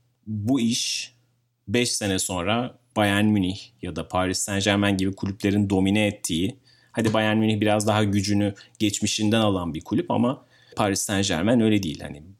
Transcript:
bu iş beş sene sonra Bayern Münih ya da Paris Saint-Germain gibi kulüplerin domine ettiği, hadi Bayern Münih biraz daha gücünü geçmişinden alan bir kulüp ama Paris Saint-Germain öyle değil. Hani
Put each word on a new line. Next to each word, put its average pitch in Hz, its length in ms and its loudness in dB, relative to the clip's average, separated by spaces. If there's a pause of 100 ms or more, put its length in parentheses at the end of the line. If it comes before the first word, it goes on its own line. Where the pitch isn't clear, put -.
(260)
bu 110 340 0
iş - 540 -2 (540)
beş 120 240 2
sene 98 260 -2
sonra 98 600 -4 (180)
Bayern 104 280 2
Münih 98 340 2 (240)
ya 85 140 -8
da 87 120 -8
Paris 92 300 -2
Saint-Germain 101 580 0
gibi 95 180 -2
kulüplerin 101 560 0
domine 98 360 2
ettiği, 95 500 -4 (360)
hadi 113 200 0
Bayern 107 240 2
Münih 107 240 2
biraz 107 260 2
daha 107 180 2
gücünü 101 500 0 (240)
geçmişinden 107 600 0
alan 92 340 0
bir 78 60 -6
kulüp - 300 -4
ama 120 340 -2 (320)
Paris 98 240 0
Saint-Germain 98 600 0
öyle 107 220 4
değil. 78 180 -6
Hani 73 220 -14 (180)